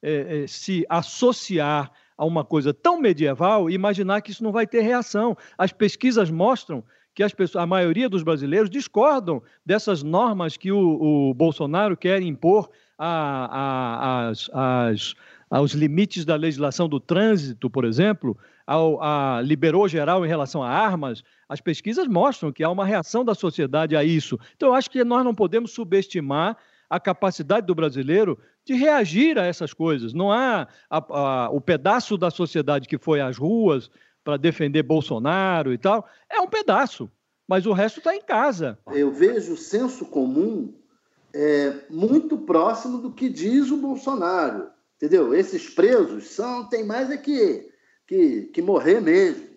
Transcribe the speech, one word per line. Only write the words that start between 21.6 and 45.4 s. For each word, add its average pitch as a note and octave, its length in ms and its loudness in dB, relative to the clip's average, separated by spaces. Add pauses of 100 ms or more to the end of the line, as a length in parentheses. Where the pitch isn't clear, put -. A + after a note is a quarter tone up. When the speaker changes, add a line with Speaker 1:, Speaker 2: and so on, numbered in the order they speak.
Speaker 1:
pesquisas A3+ 440 -4
mostram G#3 460 0
que - 120 -6
há D#3+ 60 2
uma F#3+ 160 -2
reação G3+ 380 -2
da A#3 100 0
sociedade D#3 640 -2
a D3 80 2
isso. D#3 340 0 (200)
Então, C#4 120 4
eu B3 60 6
acho C4 160 0
que B3+ 140 0
nós A#3+ 180 2
não B3 100 0
podemos G#3+ 380 0
subestimar F#3 840 -2 (320)
a E3+ 100 -2
capacidade F#3+ 680 -2
do F3+ 100 0
brasileiro D#3 640 0 (300)
de C4+ 60 -2
reagir C4 680 2
a F#3 60 0
essas E3+ 280 -6
coisas. C#3 400 -2
Não F3+ 160 0
há A3+ 380 0 (220)
a, D3+ 80 -2
a, C3+ 520 -2
o C#3 120 -2
pedaço F#3 560 0
da F3 120 0
sociedade D3 560 -2
que - 120 -6
foi D3+ 240 0
às B2+ 160 -4
ruas D#3+ 520 0 (360)
pra D3 100 -2
defender D3+ 480 0
Bolsonaro D#3 880 0
e A#2+ 60 -2
tal, G3 280 0 (240)
é G#4 120 0
um F#4 80 -2
pedaço, B3 600 0 (380)
mas F#3 180 0
o A3 60 0
resto G3+ 300 0
tá E4 120 0
em G4+ 80 -6
casa. F#3+ 560 -2 (140)
Speaker 2:
Eu C#3+ 180 2
vejo F3 440 2
o D3+ 40 -8
senso - 480 -4
comum, D3 680 -2 (600)
é, C#3+ 400 0 (160)
muito B3 480 2
próximo A3 600 0
do B3 120 -8
que B3+ 200 -2
diz A#3+ 420 0
o D#4 60 0
Bolsonaro, F3+ 880 -2 (300)
entendeu? D3+ 360 4
Esses F#3 360 -2